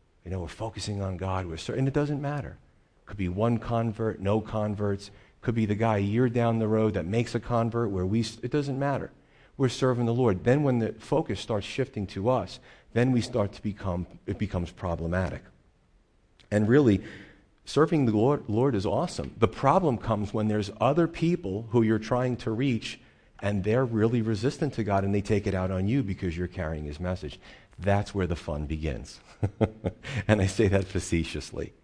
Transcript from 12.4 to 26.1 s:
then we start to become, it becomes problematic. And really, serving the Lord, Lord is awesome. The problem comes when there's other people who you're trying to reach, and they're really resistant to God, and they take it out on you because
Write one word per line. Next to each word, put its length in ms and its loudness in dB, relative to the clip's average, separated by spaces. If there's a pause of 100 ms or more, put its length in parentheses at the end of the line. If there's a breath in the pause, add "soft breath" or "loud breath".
then 220 4
we 80 4
start 320 -2
to 80 -16
become, 460 -4 (180)
it 120 -4
becomes 340 -4
problematic. 720 -2 (1080)
And 160 4
really, 340 6 (640 loud breath)
serving 440 2
the 100 2
Lord, 300 2
Lord 260 2
is 120 -2
awesome. 520 -2
The 100 4
problem 500 2
comes 360 -2
when 140 0
there's 240 0 (100)
other 260 4
people 640 -2
who 140 4
you're 160 2
trying 380 0
to 140 -6
reach, 480 -2 (400 soft breath)
and 240 -2
they're 220 2
really 360 2
resistant 520 -2
to 100 -2
God, 200 2
and 100 2
they 80 2
take 240 0
it 80 2
out 180 0
on 160 0
you 160 2
because 320 -4